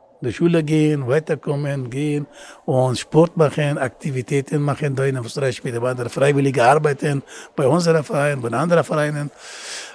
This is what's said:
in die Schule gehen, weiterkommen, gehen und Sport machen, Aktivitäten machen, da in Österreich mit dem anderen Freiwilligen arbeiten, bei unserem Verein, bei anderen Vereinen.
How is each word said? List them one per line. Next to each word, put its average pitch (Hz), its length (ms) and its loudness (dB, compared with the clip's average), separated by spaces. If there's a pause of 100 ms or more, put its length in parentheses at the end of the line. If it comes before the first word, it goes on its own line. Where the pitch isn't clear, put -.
(200)
in 127 80 -4
die 101 60 -4
Schule 170 300 2
gehen, 151 420 2
weiterkommen, 143 840 -2
gehen 147 360 -4 (380)
und 127 340 2
Sport - 380 2
machen, 147 420 2
Aktivitäten 135 840 -4
machen, 143 340 -2
da 135 80 0
in 135 120 0
Österreich 127 480 -4
mit 127 100 -6
dem 117 100 -4
anderen 123 260 -4
Freiwilligen 139 520 2
arbeiten, 143 600 2 (340)
bei 143 100 2
unserem 160 380 4
Verein, 147 360 -2
bei 143 100 -4
anderen 160 340 2
Vereinen. 147 460 -4 (640)